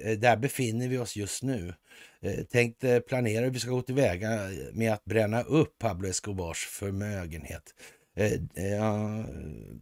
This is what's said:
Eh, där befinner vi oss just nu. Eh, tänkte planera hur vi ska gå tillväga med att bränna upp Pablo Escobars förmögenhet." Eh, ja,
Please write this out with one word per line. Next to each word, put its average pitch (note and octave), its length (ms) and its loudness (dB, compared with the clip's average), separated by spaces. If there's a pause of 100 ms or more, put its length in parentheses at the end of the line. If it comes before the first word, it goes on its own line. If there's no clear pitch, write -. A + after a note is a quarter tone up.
Eh, A2 140 0
där A2+ 200 6
befinner B2 500 0
vi B2+ 100 0
oss A#2+ 180 -4
just G2+ 280 -4
nu. G2+ 300 -2 (480)
Eh, G2 240 -2
tänkte A#2+ 600 4
planera A#2+ 380 2
hur C3 60 0
vi B2+ 80 -4
ska A#2+ 120 -4
gå B2+ 100 0
tillväga A2 580 2 (340)
med A2 200 2
att - 120 -4
bränna G#2+ 360 2
upp - 380 2
Pablo G2 280 -2
Escobars F#2 580 -4
förmögenhet." F#2+ 1080 -6 (420)
Eh, G#2 160 4 (400)
ja, G#2+ 520 0 (580)